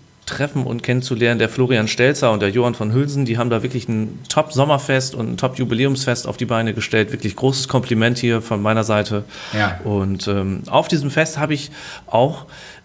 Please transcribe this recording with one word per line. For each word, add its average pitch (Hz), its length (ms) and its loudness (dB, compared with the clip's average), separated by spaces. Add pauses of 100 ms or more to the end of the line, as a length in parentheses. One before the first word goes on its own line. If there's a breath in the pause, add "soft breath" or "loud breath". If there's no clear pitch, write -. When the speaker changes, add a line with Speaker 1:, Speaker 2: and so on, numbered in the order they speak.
(260)
Speaker 1:
treffen 143 360 -2
und 120 220 -4
kennenzulernen. 120 560 2
Der 110 80 4
Florian 120 400 2
Stelzer 127 420 4
und 107 100 2
der 101 100 4
Johann 120 260 2
von 107 160 -2
Hülsen, 139 320 2
die 113 120 0
haben 120 140 0
da 113 140 0
wirklich 127 240 -4
ein 110 400 -2
Top-Sommerfest 139 880 2
und 117 160 -4
ein 120 40 -6
Top-Jubiläumsfest 127 920 0
auf 110 80 -6
die - 100 -4
Beine 113 260 0
gestellt. 110 380 0
Wirklich - 240 -4
großes 135 320 0
Kompliment 120 500 2
hier 117 240 0
von 107 220 -2
meiner 110 220 2
Seite. 107 400 0 (280 loud breath)
Speaker 2:
Ja. 101 300 -2
Speaker 1:
Und, 98 460 -2
ähm, 98 400 -2
auf 151 180 2
diesem 143 240 0
Fest 156 260 -2
hab 147 140 -2
ich 143 220 -4 (340 loud breath)
auch, 135 400 0 (380 loud breath)